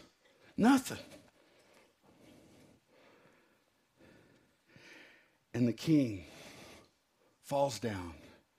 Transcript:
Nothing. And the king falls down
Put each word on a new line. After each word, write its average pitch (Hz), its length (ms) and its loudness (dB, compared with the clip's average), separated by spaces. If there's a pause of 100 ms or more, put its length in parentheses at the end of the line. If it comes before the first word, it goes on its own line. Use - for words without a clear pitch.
(580)
Nothing. 254 440 4 (4000)
And 120 120 4
the 117 60 2
king 120 540 2 (1160)
falls 139 360 0
down 92 360 -6 (440)